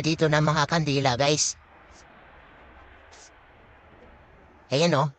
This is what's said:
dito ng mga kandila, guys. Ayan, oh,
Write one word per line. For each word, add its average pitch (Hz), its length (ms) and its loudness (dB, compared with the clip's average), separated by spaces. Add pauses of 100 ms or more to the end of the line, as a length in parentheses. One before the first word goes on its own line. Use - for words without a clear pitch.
dito 156 240 0
ng 151 160 2
mga 156 240 0
kandila, 139 480 0
guys. 147 400 0 (3000)
Ayan, 160 240 0
oh, 143 240 0